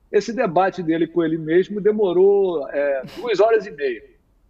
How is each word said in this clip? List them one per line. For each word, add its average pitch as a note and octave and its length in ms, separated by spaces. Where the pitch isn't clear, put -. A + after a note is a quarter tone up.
Esse G#3 220
debate F#3+ 500
dele E3 240
com E3+ 160
ele D#3+ 160
mesmo F3+ 440
demorou, F#3+ 880
é, C#3+ 340
duas A#3 240
horas A3 240
e G#3 60
meia. C3 300